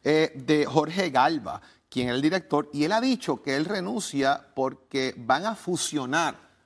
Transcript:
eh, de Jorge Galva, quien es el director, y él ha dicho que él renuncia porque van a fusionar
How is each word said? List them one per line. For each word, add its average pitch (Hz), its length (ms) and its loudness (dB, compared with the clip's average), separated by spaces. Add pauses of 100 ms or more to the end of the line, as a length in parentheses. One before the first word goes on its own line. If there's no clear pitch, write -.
eh, 156 320 4
de 147 300 2
Jorge 160 440 0
Galva, 131 500 0 (300)
quien 123 200 -2
es 120 40 -2
el 131 80 0
director, 151 500 0
y 143 120 -2
él 170 80 0
ha 226 100 2
dicho 233 400 -2
que 135 140 -2
él 151 100 0
renuncia 180 760 -2 (140)
porque 131 640 -4
van 127 280 0
a 220 100 -4
fusionar 147 800 -2 (300)